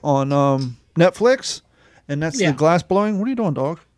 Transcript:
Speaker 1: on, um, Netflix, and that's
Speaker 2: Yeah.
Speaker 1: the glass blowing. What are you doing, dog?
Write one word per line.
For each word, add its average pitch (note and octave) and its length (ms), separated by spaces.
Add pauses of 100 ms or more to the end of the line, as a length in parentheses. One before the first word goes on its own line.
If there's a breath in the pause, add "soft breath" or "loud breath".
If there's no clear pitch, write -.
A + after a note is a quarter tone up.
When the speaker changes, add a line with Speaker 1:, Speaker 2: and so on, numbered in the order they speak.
Speaker 1:
on, C#3 280
um, C3+ 440 (200)
Netflix, G3 680 (460 soft breath)
and C#3+ 140
that's E3 180
Speaker 2:
Yeah. F3 120
Speaker 1:
the C3 40
glass D#3+ 280
blowing. G#3 340
What G#3 80
are C4 40
you C4 60
doing, G3+ 180
dog? C#3 260 (180)